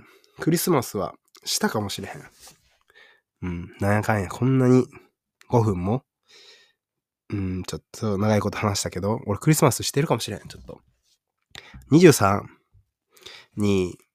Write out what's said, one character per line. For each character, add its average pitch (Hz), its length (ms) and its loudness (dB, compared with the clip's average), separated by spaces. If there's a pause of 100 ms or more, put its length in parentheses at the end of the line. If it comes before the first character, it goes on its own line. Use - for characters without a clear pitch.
(400)
ク 160 100 0
リ 170 80 2
ス 185 120 -2
マ 139 120 2
ス - 160 -8
は 87 160 -6 (300)
し - 140 -4
た 214 120 0
か 110 100 -4
も 101 80 -6
し - 140 -10
れ 95 60 -12
へ - 40 -14
ん。 147 100 -16 (1200)
う 92 60 -6
ん、 87 320 -10
な 101 100 0
ん 104 40 2
や 107 80 0
か 110 140 -2
ん 101 60 -2
や、 87 60 -6
こ - 160 -4
ん 131 140 2
な 127 100 4
に 127 180 6 (600)
五 120 140 4
分 101 160 -2
も、 101 240 -4 (1300)
う 107 60 -4
ん、 92 280 -4
ち - 100 -10
ょ - 40 -8
っ - 40 -16 (100)
と 104 260 -4
長 107 180 2
い 101 40 2
こ 101 100 -4
と - 80 -10
話 101 220 -2
し - 20 -6
た 85 80 -6
け - 100 -8
ど、 104 260 -4
俺 101 120 -4
ク - 120 2
リ 156 60 4
ス - 80 2
マ 127 80 4
ス - 100 -6
し - 100 -6
て 143 80 -2
る 151 80 -4
か 131 60 0
も 113 60 -2
し - 100 -8
れ 98 60 -8
ん、 - 120 -16
ち - 80 -18
ょ - 40 -20
っ - 40 -20
と。 - 160 -18 (1120)
二 156 100 6
十 170 120 12
三 101 360 0 (1080)
に、 98 420 0 (160)